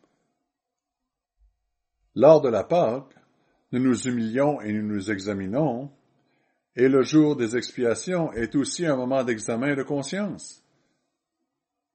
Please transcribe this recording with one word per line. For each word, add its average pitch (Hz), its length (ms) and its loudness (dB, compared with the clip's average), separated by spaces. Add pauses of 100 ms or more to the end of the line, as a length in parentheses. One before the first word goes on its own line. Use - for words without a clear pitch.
(2250)
Lors 147 240 8
de 139 80 2
la 110 160 0
Pâque, 143 500 -2 (600)
nous 123 60 -2
nous 123 280 0
humilions 123 540 -2
et 107 100 -6
nous 107 100 -4
nous 104 300 -4
examinons, 107 800 -4 (840)
et 123 100 6
le 135 160 4
jour 151 320 4
des 120 220 -2
expiations 127 720 -4
est 113 240 -6
aussi 143 300 -2
un 147 100 2
moment 127 300 -2
d'examen 120 500 -2
de 135 80 -4
conscience. 147 800 -8 (1300)